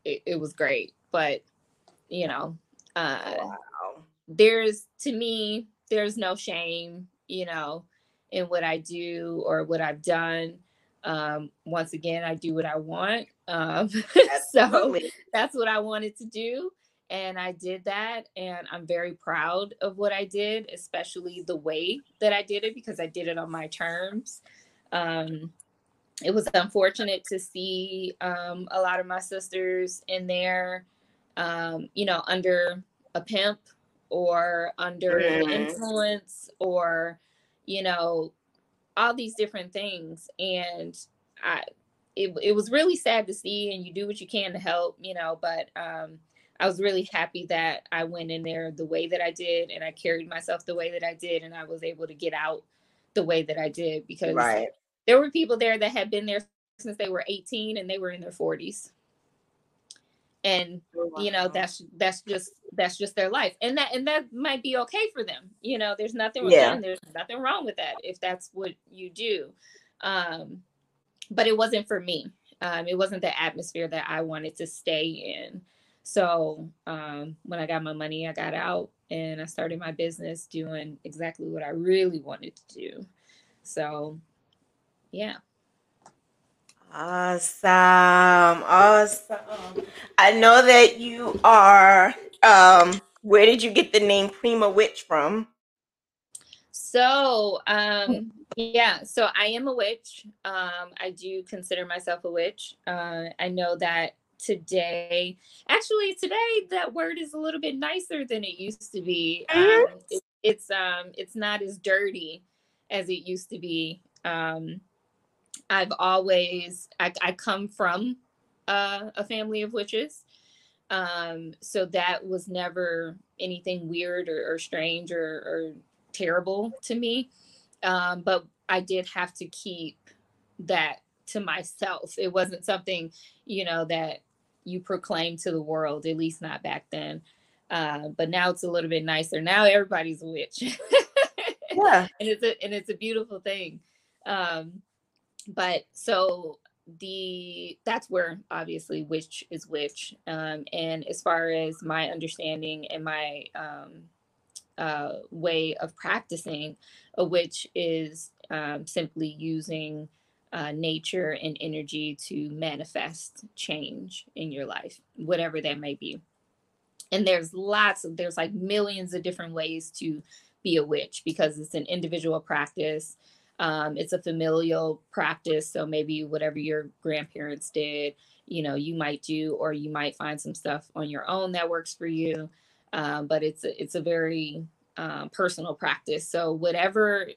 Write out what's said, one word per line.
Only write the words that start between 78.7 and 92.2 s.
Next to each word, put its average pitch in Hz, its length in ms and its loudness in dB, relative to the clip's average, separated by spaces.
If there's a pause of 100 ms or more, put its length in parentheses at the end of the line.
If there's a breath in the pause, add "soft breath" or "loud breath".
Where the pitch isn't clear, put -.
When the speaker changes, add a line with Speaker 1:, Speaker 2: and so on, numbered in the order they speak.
Speaker 1:
and 160 320 -6
I 160 40 -10
started 165 340 -6
my 165 120 -8
business 165 540 -8
doing 156 600 -10
exactly 165 420 -10
what 160 160 -8
I 143 60 -8
really 180 500 2
wanted - 380 -14
to - 180 -20
do. - 300 -14 (580)
So, 151 560 -8 (920)
yeah. - 260 -8 (1600)
Speaker 2:
Awesome. 180 1700 8
Awesome. 202 1200 6 (320 loud breath)
I 202 160 12
know 226 320 12
that 240 340 12
you 233 440 -4
are, 196 680 12 (300)